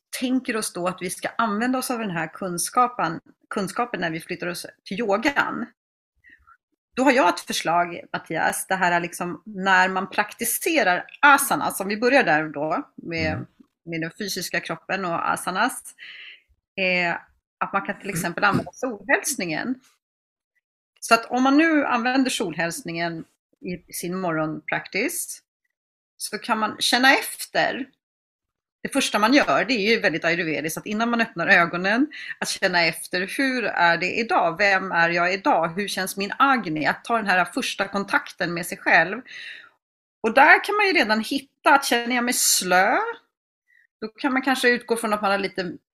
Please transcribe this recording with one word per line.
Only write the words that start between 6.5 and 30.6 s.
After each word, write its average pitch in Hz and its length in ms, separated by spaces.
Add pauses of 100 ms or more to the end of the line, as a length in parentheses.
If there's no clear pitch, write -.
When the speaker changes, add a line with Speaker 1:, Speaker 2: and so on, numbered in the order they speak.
Speaker 1:
då 247 80
har 277 80
jag 294 180
ett 330 100
förslag, 175 640 (120)
Mattias, - 540
det 190 80
här 175 240
liksom 175 460
när 190 440
man 190 200
praktiserar 220 960 (160)
asana, 269 500
som 190 160
vi 208 100
börjar 247 260
där 156 260
då 156 460
med, 160 380
Speaker 2:
Mm. - 120 (400)
Speaker 1:
med 165 160
den 160 160
fysiska 185 420
kroppen 185 460
och 170 260
asanas, 208 640 (840)
eh, 180 380 (420)
att - 160
man 196 120
kan - 140
till 196 100
exempel 170 340
använda - 300
solhälsningen. 247 1000 (1200)
Så - 140
att 226 120
om 247 180
man 269 140
nu 311 280
använder 254 460
solhälsningen 170 920 (640)
i - 40
sin 180 260
morgonpractice 160 1200 (760)
så - 220
kan 220 200
man 214 200
känna 262 340
efter. - 720 (960)
Det - 60
första 240 300
man 220 140
gör, 185 320
det 240 80
är 208 220
ju 202 40
väldigt 165 260
ayurvediskt, 165 520